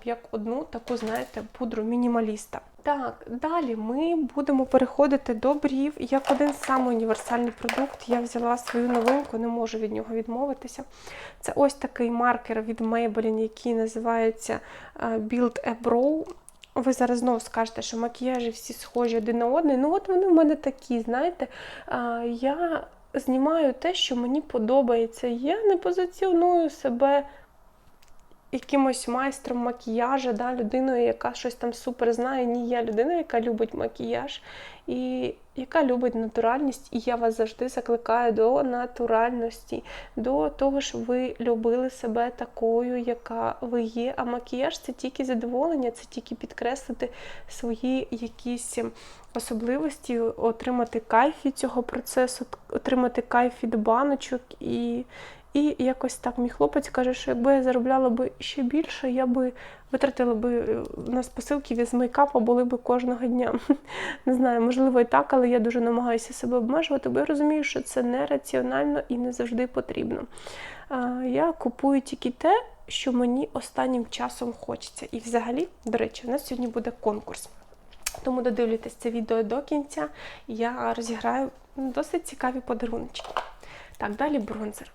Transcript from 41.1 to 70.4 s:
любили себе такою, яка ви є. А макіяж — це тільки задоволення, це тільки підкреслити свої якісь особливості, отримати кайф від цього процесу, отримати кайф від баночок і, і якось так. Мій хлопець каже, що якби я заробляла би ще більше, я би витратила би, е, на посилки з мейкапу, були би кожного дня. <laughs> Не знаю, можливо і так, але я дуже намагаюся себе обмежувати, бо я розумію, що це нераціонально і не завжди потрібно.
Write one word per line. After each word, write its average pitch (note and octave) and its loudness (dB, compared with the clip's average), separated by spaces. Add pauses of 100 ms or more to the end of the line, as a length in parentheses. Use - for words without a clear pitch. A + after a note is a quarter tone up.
любили A#3+ 2
себе A#3+ -2
такою, A#3+ 0
яка A#3 -2
ви A#3+ 0
є. A#3 -2
А B3 -2
макіяж — B3 -2
це - -10
тільки C4 -6
задоволення, B3 0
це - -14
тільки - -10
підкреслити B3 -6 (400)
свої B3+ -2
якісь A#3+ -6 (560)
особливості, B3 -2
отримати A#3 0
кайф B3 2
від C4+ -2
цього B3 -2
процесу, B3 -2 (240)
отримати B3 0
кайф B3 2
від A#3 -2
баночок B3 2 (180)
і, A#3+ -4 (480)
і C#4+ 2
якось B3+ 0
так. - -4
Мій A#3+ 0
хлопець C#4+ 2
каже, B3+ 0
що - -4
якби B3 4
я C4 4
заробляла B3+ 4
би B3 0
ще - -4
більше, C4+ 0
я C4 2
би B3+ 2 (380)
витратила B3+ 2
би, A#3+ 0
е, A3+ -2 (240)
на B3 0
посилки B3 -2
з A#3 -4
мейкапу, B3 4
були A#3+ 4
би B3 0
кожного B3 0
дня. B3 0 (320)
<laughs> - -8
Не C4 4
знаю, B3 4
можливо B3 6
і A#3+ 8
так, C4 4
але B3 6
я A#3+ 6
дуже A#3 2
намагаюся A#3 0
себе B3 0
обмежувати, C4+ 0
бо A#3+ 2
я D4 2
розумію, D4+ 2
що C4+ -2
це B3+ -2
нераціонально C4+ 0
і A#3+ -2
не B3 -2
завжди A#3+ -2
потрібно. - -4 (680)